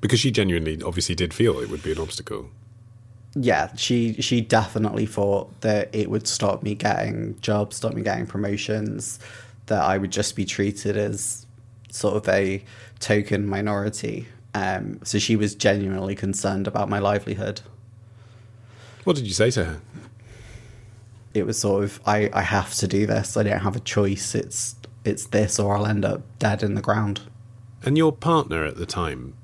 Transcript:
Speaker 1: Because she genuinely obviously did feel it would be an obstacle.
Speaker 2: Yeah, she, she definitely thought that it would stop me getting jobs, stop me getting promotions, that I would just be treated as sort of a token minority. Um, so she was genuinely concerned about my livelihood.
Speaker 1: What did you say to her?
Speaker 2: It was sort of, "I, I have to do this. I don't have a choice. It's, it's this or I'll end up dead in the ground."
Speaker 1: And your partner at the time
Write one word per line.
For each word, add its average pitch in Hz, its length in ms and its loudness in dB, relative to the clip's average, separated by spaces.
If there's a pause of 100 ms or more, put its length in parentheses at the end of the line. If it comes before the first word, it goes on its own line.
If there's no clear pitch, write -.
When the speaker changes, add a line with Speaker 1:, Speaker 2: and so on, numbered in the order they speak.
Speaker 1:
Because 110 200 4
she 139 100 2
genuinely 85 520 2
obviously 87 320 -2
did 85 180 0
feel 95 280 4
it 60 100 -6
would 73 120 -6
be 78 100 -2
an 78 60 -4
obstacle. 80 520 -8 (840)
Speaker 2:
Yeah, 107 420 2
she, 117 440 0
she 117 220 2
definitely 110 640 2
thought 101 560 0
that 104 320 2
it 104 160 0
would 104 160 0
stop - 360 0
me 104 120 -2
getting 107 680 -2
jobs, 104 360 0
stop - 180 -4
me 110 80 -4
getting 110 240 0
promotions, 107 920 -4 (480)
that 101 160 2
I 92 140 4
would 98 140 -2
just - 260 -2
be 101 80 0
treated 101 540 -2
as - 480 -4 (440)
sort 104 260 0
of 101 120 -2
a 98 340 2 (380)
token 104 460 2
minority. 104 800 -2 (280)
Um, 101 500 -2
so - 140 0
she 110 180 2
was 104 180 2
genuinely 98 600 2
concerned 98 520 -2
about 101 240 -2
my 101 80 0
livelihood. 101 640 0 (1400)
Speaker 1:
What 175 120 4
did 127 100 -4
you 98 60 -2
say 107 200 4
to 104 120 2
her? 80 160 -6 (1500)
Speaker 2:
It 104 140 2
was 110 120 -2
sort 101 260 2
of, 101 200 -6
"I, 104 300 4
I 98 80 2
have 95 320 0
to - 120 0
do 98 200 2
this. 110 320 0
I 113 60 4
don't 101 160 2
have 98 160 -2
a 117 40 -4
choice. - 540 0
It's, - 420 -4 (300)
it's - 220 -2
this 107 300 2
or 101 160 2
I'll 101 120 2
end 104 180 2
up 98 160 0 (180)
dead 104 240 2
in 104 120 0
the 101 80 -2
ground." 104 400 0 (600)
Speaker 1:
And 135 140 2
your 160 160 6
partner 127 540 2
at - 100 -6
the 85 80 -6
time 67 480 -4 (120)